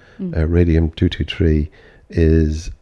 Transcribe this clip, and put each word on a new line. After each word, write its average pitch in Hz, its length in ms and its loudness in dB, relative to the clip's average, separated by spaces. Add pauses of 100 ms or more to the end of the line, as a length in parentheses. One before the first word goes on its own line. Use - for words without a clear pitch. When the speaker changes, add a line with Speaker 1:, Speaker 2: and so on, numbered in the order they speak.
(200)
Speaker 1:
Mm. 180 180 -8
Speaker 2:
uh, 80 100 0
radium 82 440 2
two 87 180 0
two - 160 -6
three 78 440 0 (400)
is 80 640 0 (100)